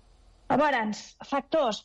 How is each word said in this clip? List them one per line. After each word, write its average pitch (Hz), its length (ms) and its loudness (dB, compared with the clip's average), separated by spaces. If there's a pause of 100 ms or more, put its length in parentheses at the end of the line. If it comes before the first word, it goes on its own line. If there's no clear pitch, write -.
(500)
Llavors, 254 500 0 (260)
factors, 269 600 -2